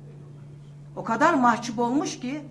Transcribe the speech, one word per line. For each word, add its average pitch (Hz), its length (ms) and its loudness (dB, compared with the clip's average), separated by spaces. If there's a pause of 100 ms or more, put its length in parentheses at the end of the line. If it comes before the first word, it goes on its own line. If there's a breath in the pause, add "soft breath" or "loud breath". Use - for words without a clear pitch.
(960)
O 180 80 -6
kadar 262 300 4
mahcup 240 440 2
olmuş 262 420 0
ki 285 300 -6